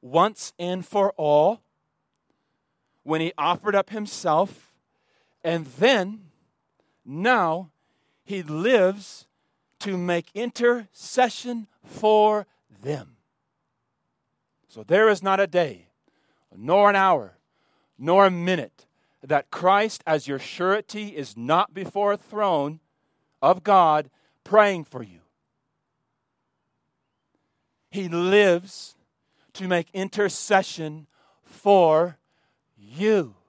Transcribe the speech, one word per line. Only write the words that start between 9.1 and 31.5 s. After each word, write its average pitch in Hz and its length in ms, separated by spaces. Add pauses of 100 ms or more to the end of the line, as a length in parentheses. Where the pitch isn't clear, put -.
to 196 180
make 175 340
intercession 240 1300 (180)
for 214 640 (360)
them. 135 340 (1500)
So 110 160
there 196 240
is 202 120
not 196 200
a 196 80
day, 143 400 (680)
nor 175 320
an 202 60
hour, 170 420 (600)
nor 180 280
a 190 40
minute 175 560 (380)
that 143 260
Christ 202 560
as 156 220
your 139 100
surety 202 680
is 139 280
not 156 380
before 196 380
a 202 40
throne 170 600 (640)
of 180 220
God 160 440 (360)
praying 196 400
for 123 180
you. 90 200 (2750)
He 185 180
lives 180 840 (600)
to 190 120
make 175 260
intercession 185 1160 (340)
for 170 760 (600)